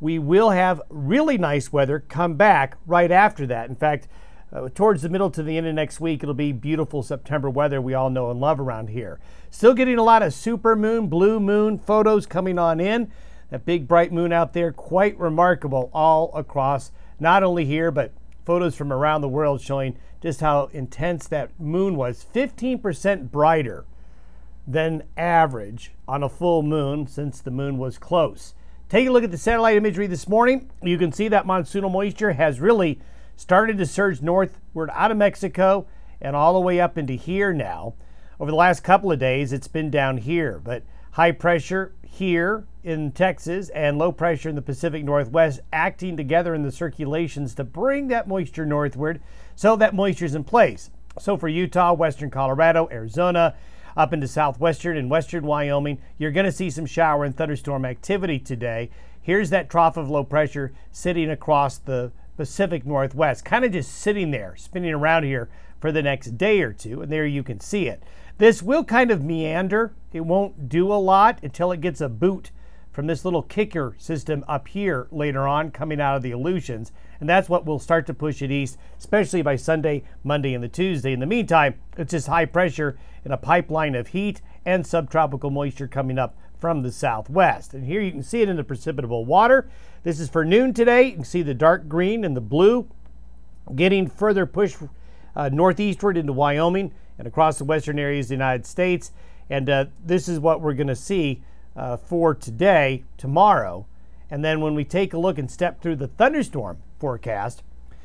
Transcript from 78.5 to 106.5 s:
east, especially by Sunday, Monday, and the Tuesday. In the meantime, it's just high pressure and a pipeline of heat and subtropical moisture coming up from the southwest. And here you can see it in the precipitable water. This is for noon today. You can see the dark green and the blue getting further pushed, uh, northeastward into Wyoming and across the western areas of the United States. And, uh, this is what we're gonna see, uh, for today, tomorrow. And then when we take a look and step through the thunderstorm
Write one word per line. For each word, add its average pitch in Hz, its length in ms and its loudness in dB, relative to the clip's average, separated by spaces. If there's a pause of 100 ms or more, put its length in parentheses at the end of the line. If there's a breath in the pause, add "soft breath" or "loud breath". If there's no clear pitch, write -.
east, 139 280 -4 (200 soft breath)
especially 190 440 0
by 139 140 2
Sunday, 151 460 0 (220 soft breath)
Monday, 139 300 0
and 123 100 -6
the 120 40 -6
Tuesday. 156 440 -2
In 123 80 -2
the 135 60 -4
meantime, 165 480 4 (220)
it's 160 160 -6
just 151 140 -2
high 165 200 2
pressure 156 520 0 (260 soft breath)
and 139 100 -6
a 127 40 -2
pipeline 156 560 0
of 120 140 -4
heat 196 320 -4 (240 soft breath)
and 180 220 0
subtropical 147 640 0
moisture 139 380 -4
coming 131 300 -2
up 123 180 -2 (220 soft breath)
from 165 240 0
the 123 100 -4
southwest. 135 800 0
And 135 100 -10
here 170 160 -2
you 190 120 -2
can 139 100 -8
see 233 180 -2
it 208 80 4
in 180 80 0
the 143 80 -4
precipitable 120 640 -4
water. 233 420 6 (340 soft breath)
This 165 180 -2
is 147 100 -6
for 160 140 2
noon 226 280 6
today. 240 320 6
You 262 80 0
can 156 120 -8
see 175 180 -2
the 143 120 -2
dark 160 340 4
green 185 360 0
and 151 100 0
the 123 60 -2
blue 185 480 4 (840)
getting 185 340 4
further 196 380 2
pushed, 180 320 -2 (560 soft breath)
uh, 147 160 -2
northeastward 185 640 2
into 147 160 -2
Wyoming 151 600 2 (260 soft breath)
and 117 100 -10
across 156 300 2
the 143 60 -6
western 151 340 0
areas 143 280 -2
of - 40 -8
the 139 60 -4
United 131 280 0
States. 180 460 -2 (400 soft breath)
And, 139 180 -2
uh, 139 180 2 (160)
this 175 260 0
is 165 120 -2
what 160 220 2
we're 151 120 -2
gonna 139 220 -2
see, 156 460 -2 (320 soft breath)
uh, 123 220 -6
for 165 380 0
today, 135 680 2 (120)
tomorrow. 135 680 2 (440 soft breath)
And 147 140 -4
then 156 160 0
when 156 140 0
we 147 100 0
take 185 280 -2
a 165 60 -4
look 170 200 0
and 131 120 -6
step - 300 -2
through 165 160 -2
the 135 120 -4
thunderstorm 185 720 0 (200)